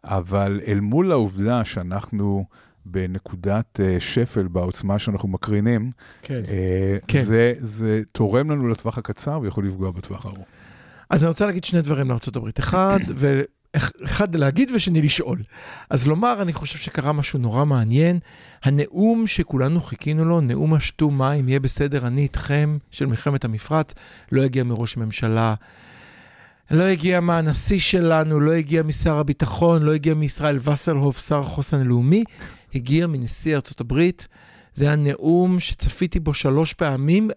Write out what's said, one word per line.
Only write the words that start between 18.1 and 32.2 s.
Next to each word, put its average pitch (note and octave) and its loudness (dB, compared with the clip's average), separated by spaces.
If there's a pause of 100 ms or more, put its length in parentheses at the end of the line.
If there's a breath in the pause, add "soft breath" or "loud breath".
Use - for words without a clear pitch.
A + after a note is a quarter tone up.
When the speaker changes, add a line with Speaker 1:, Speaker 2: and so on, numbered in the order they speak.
Speaker 2:
הנאום G#3 2
שכולנו D3+ 0
חיכינו D#3 -2
לו, E3+ 4
נאום C#3+ 2
השתו D3+ 0
מים, C3+ 0
יהיה C3+ 2
בסדר, C3+ -2
אני B2+ 0
איתכם, D3 0 (120)
של - -4
מלחמת C3+ -2
המפרץ, C3+ -2 (380 loud breath)
לא C3+ 4
הגיע C3 0
מראש A#2 -4
ממשלה, A2+ 0 (1160 loud breath)
לא D#3+ 4
הגיע F3+ 2
מהנשיא E3+ 0
שלנו, D#3+ 2
לא D3+ 4
הגיע D#3+ 2
משר D3+ 0
הביטחון, D3+ 2
לא D3+ 4
הגיע D#3 0
מישראל D3 0 (100)
וסרהוף, C#3+ 0 (100)
שר D3 2
החוסן C#3 -2
הלאומי, C3 4 (500 loud breath)